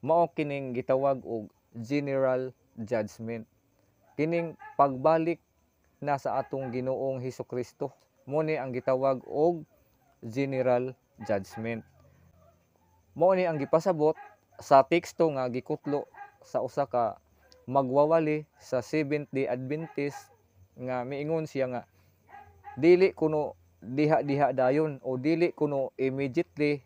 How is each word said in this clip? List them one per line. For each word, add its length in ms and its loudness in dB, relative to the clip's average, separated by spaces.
mao 300 2
kining 460 -4
gitawag 500 2
og 240 -6
general 800 -2
judgment. 640 -6
Kining 400 -2
pagbalik 640 2
na 160 -2
sa 240 -4
atong 320 -6
Ginoong 480 -4
Hesukristo, 720 -8
mo 160 -4
ni 160 -2
ang 160 -6
gitawag 560 0
og 380 0
general 720 0
judgment. 640 -4
Mao 240 4
ni 80 2
ang 160 -2
gipasabot 560 2
sa 300 8
teksto 500 2
nga 160 -2
gikutlo 560 -4
sa 240 -4
usa 240 -2
ka 320 0
magwawali 800 2
sa 240 -4
Seventh 540 -2
Day 160 0
Adventist 840 -6
nga 240 -4
miingon 420 -4
siya 220 -4
nga 160 -6
dili 340 6
kuno 440 -2
diha-diha 720 2
dayon 500 0
o 160 -4
dili 320 0
kuno 460 -2
immediately 880 -2